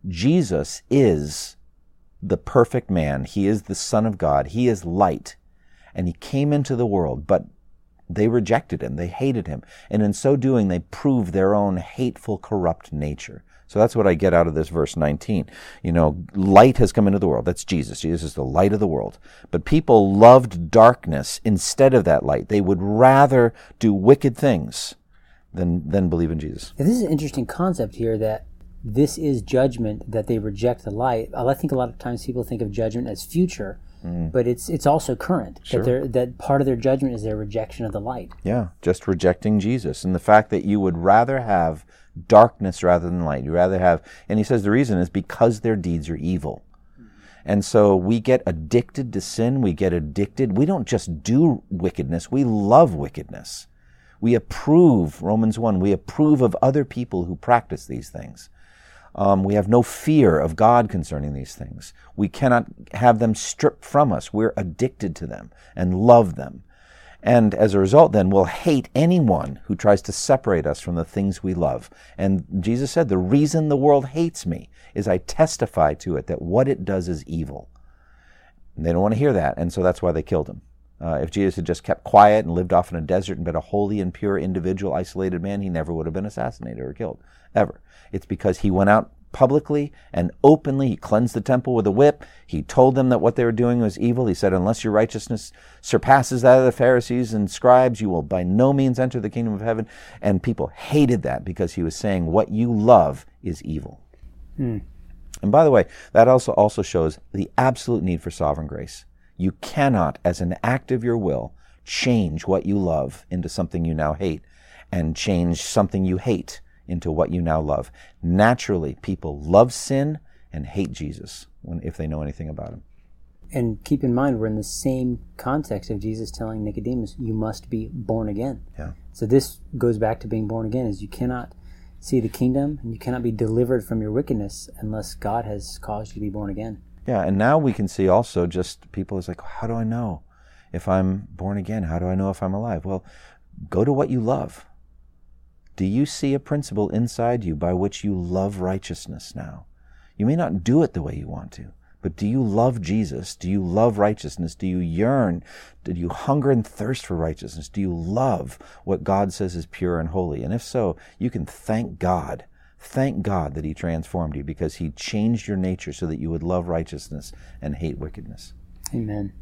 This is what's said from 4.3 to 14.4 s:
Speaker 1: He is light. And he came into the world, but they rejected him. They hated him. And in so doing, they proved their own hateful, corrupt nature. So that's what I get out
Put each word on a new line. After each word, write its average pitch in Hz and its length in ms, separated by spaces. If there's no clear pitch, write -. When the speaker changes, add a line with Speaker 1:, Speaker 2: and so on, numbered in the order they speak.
Speaker 1:
He 120 180
is 92 180
light. 87 520
And 92 100
he 85 80
came 143 400
into 139 220
the 120 100
world, 80 400
but 95 200
they 104 200
rejected 113 520
him. 62 140
They 87 120
hated 123 400
him. 71 160
And 107 120
in 104 120
so 139 240
doing, 120 320
they 90 100
proved 117 540
their 95 200
own 101 220
hateful, 113 600
corrupt 87 560
nature. 73 500
So - 120
that's 117 180
what 104 100
I 90 60
get 85 200
out 85 140